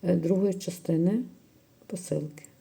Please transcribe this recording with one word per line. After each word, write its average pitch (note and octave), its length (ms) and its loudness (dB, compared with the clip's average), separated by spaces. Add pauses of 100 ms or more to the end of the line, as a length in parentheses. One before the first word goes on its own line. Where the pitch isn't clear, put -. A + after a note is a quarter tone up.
е, F3 140 4
другої F#3 380 2
частини F3+ 680 0 (640)
посилки. D#3 580 -6 (160)